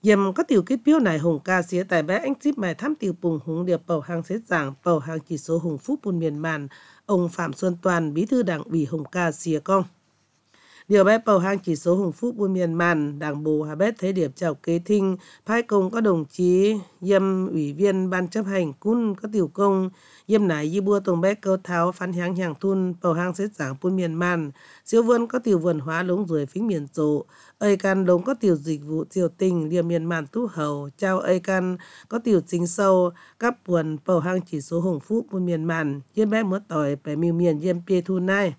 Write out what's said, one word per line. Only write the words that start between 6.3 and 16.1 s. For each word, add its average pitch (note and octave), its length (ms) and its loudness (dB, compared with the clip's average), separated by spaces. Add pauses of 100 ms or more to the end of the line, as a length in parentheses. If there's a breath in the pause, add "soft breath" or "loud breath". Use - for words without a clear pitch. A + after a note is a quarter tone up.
màn. D3+ 300 -4 (380 loud breath)
Ông F3 220 2
Phạm E3+ 240 -4
Xuân F3+ 300 -2
Toàn, E3 320 0
Bí F3+ 120 0
thư B3 160 2
Đảng E3+ 200 -2
ủy E3 220 -2
hùng C#3+ 280 -6
ca F3 200 0
xía D#3 280 -4
công. F#3+ 240 2 (1040 soft breath)
Điều G3 160 6
bé G#3+ 220 6
bầu G#3 120 4
hàng F#3+ 200 0
chỉ F3 180 -2
số F3 200 2
hùng F#3 160 -2
phúc A#3+ 240 -4
bùn G3+ 160 0
miền F3+ 220 0
màn, D#3 440 0
Đảng D3+ 260 -6
bộ D#3 180 0
hà D3+ 120 -6
bé G3+ 240 0
thấy F#3 140 -2
điệp E3+ 220 -2
chào E3 200 -4
kế E3+ 240 -2
thinh, F#3+ 380 0 (300 loud breath)
phái A3+ 160 0
công G3 280 0
có A3+ 100 -4
đồng F3+ 240 2